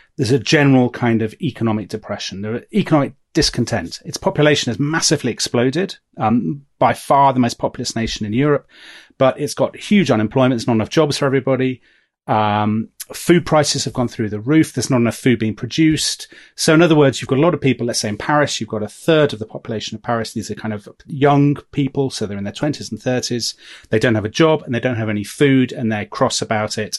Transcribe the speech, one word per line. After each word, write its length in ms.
there's 160
a 60
general 500
kind 320
of 220
economic 460
depression. 520
There 140
are 180
economic 400
discontent. 720
Its 100
population 540
has 80
massively 540
exploded, 640
um, 480
by 160
far 400
the 60
most 180
populous 360
nation 300
in 80
Europe, 340
but 200
it's 160
got 220
huge 340
unemployment. 420
There's 140
not 60
enough 160
jobs 300
for 80
everybody. 560
Um, 600
food 320
prices 400
have 80
gone 140
through 200
the 120
roof. 340
There's 160
not 80
enough 180
food 220
being 160
produced. 720
So 180
in 80
other 120
words, 280
you've 60
got 100
a 20
lot 140
of 60
people, 260
let's 140
say 100
in 80
Paris, 420
you've 80
got 140
a 60
third 440
of 60
the 80
population 500
of 60
Paris. 320
These 160
are 40
kind 200
of 120
young 500
people. 380
So 160
they're 100
in 80
their 80
twenties 380
and 100
thirties. 540
They 100
don't 160
have 120
a 20
job 340
and 120
they 60
don't 160
have 120
any 160
food 480
and 180
they're 140
cross 380
about 340
it. 220